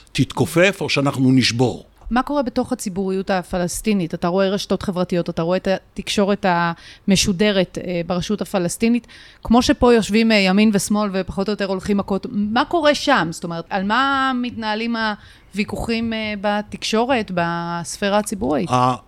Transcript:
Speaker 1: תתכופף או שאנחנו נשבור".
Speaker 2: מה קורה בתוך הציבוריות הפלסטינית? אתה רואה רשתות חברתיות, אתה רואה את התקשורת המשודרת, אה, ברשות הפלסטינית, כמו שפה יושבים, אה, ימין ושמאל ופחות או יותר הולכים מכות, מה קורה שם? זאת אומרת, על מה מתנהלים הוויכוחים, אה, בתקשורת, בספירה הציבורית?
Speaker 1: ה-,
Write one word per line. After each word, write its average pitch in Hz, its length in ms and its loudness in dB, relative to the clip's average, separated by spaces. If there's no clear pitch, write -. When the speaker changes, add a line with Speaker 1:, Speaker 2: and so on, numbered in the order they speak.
Speaker 1:
תתכופף 165 680 2
או 147 80 -4
שאנחנו 135 420 2
נשבור". 117 540 2
Speaker 2:
מה 247 120 2
קורה 285 200 -2
בתוך 247 300 -4
הציבוריות 190 560 -4
הפלסטינית? 180 840 -2
אתה 175 140 -2
רואה 190 220 2
רשתות 196 340 -2
חברתיות, 175 460 -2
אתה 170 120 -4
רואה 175 160 0
את 185 100 -6
התקשורת 196 800 -2
המשודרת, 196 680 2
אה, 180 200 -2
ברשות 185 340 -2
הפלסטינית, 208 680 -2
כמו 220 180 4
שפה 247 320 4
יושבים, 226 380 4
אה, 220 60 6
ימין 202 360 4
ושמאל 208 400 0
ופחות 190 340 -4
או 214 60 0
יותר 202 120 -4
הולכים 196 320 -2
מכות, 196 340 -2
מה 214 340 0
קורה 302 300 2
שם? 233 360 0
זאת - 120 -12
אומרת, 170 260 -8
על 196 140 -2
מה 269 480 0
מתנהלים 226 540 -4
הוויכוחים, 226 600 -4
אה, 214 280 -6
בתקשורת, 214 920 -2
בספירה 170 840 -2
הציבורית? 208 520 -2
Speaker 1:
ה-, 127 260 2